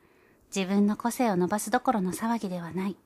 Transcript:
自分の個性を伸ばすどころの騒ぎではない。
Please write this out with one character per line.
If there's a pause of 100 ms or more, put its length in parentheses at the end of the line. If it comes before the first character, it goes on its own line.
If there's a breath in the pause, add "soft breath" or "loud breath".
(560)
自
分
の
個
性
を
伸
ば
す
ど
こ
ろ
の
騒
ぎ
で
は
な
い。 (100)